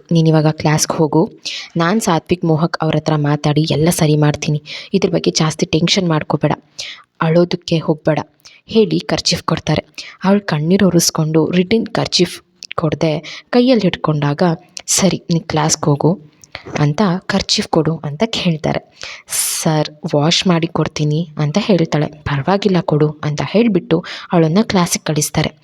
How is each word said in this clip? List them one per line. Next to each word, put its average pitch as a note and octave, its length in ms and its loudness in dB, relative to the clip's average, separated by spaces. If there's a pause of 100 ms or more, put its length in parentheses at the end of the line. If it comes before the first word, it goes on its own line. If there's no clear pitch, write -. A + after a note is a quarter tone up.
(120)
ನೀನ್ E3 160 4
ಇವಾಗ D#3 220 4
ಕ್ಲಾಸ್‌ಗೆ D#3 460 0
ಹೋಗು. D#3+ 360 2 (440)
ನಾನ್ E3+ 240 0
ಸಾತ್ವಿಕ್ F3 440 0
ಮೋಹಕ್ D#3+ 380 0
ಅವ್ರ D#3 140 0
ಹತ್ರ D#3 200 0
ಮಾತಾಡಿ D3 540 0
ಎಲ್ಲ D3+ 200 2
ಸರಿ D3+ 260 2
ಮಾಡ್ತೀನಿ. D3+ 460 0 (320)
ಇದ್ರ G3 140 2
ಬಗ್ಗೆ E3 220 -2
ಜಾಸ್ತಿ D#3 360 -2
ಟೆನ್ಷನ್ E3+ 420 0
ಮಾಡ್ಕೋಬೇಡ, D3+ 440 0 (680)
ಅಳೋದಕ್ಕೆ F3 580 0
ಹೋಗ್ಬೇಡ" D3+ 400 -2 (480)
ಹೇಳಿ F3+ 340 2
ಕರ್ಚೀಫ್ - 420 -4
ಕೊಡ್ತಾರೆ. - 440 -2 (380)
ಅವಳು G3+ 160 4
ಕಣ್ಣೀರ್ E3 420 0
ಒರೆಸ್ಕೊಂಡು D#3+ 680 2
ರಿಟರ್ನ್ F#3 360 0
ಕರ್ಚೀಫ್ - 560 -2 (320)
ಕೊಡ್ದೆ D#3 760 -4
ಕೈಯಲ್ಲಿ B3 320 4
ಹಿಡ್ಕೊಂಡಾಗ, D3+ 600 0 (440)
"ಸರಿ, - 360 0 (100)
ನೀ E3 60 2
ಕ್ಲಾಸ್‌ಗೆ D#3 480 -2
ಹೋಗು" D3+ 340 2 (580)
ಅಂತ, D3+ 240 2 (240)
"ಕರ್ಚೀಫ್ - 420 -2
ಕೊಡು" D#3+ 280 0
ಅಂತ D3 300 -8
ಕೇಳ್ತಾರೆ. - 680 -2 (680)
"ಸರ್, D#3 260 0 (280)
ವಾಶ್ D3+ 300 2
ಮಾಡಿ E3 200 2
ಕೊಡ್ತೀನಿ" D#3 640 -2 (100)
ಅಂತ D3+ 220 -2
ಹೇಳ್ತಾಳೆ. E3 460 2
"ಪರವಾಗಿಲ್ಲ F3+ 760 -2
ಕೊಡು" D3+ 440 0
ಅಂತ D3 200 -4
ಹೇಳ್ಬಿಟ್ಟು F3+ 600 0 (280)
ಅವಳನ್ನ E3 300 2
ಕ್ಲಾಸಿಗೆ - 420 -2
ಕಳಿಸ್ತಾರೆ. - 600 -4